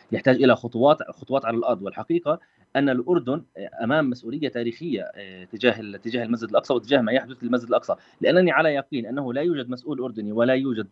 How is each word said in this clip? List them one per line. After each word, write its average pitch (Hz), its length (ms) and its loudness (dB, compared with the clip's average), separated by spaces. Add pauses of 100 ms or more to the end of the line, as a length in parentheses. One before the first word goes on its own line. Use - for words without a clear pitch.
(120)
يحتاج 127 240 4
إلى 127 200 6
خطوات، 123 420 2 (140)
خطوات 127 340 -4
على 113 120 -2
الأرض. 117 240 0
والحقيقة 147 580 -2 (360)
أن 139 140 2
الأردن 127 540 0 (400)
أمام 139 260 2
مسؤولية 123 400 -6
تاريخية، 117 640 -4
آه، 92 280 -16
تجاه 110 360 0
ال-، 101 220 -12
تجاه 120 220 -4
المسجد 113 260 -2
الأقصى - 240 2
وتجاه 123 280 2
ما 110 100 0
يحدث 127 320 -4
للمسجد 120 240 -2
الأقصى، 104 280 0 (260)
لأنني 175 300 4
على 151 220 4
يقين 135 320 -4
أنه 127 280 -6
لا 135 80 -2
يوجد 147 280 -2
مسؤول 131 300 -8
أردني 110 320 -6
ولا 117 220 2
يوجد 127 380 -2